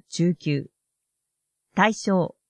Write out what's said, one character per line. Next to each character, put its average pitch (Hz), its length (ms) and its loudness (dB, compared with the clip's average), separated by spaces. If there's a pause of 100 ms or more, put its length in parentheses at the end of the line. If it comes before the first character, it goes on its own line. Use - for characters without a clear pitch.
中 170 280 0
級。 143 340 -4 (1080)
対 214 180 2
象、 190 420 -2 (140)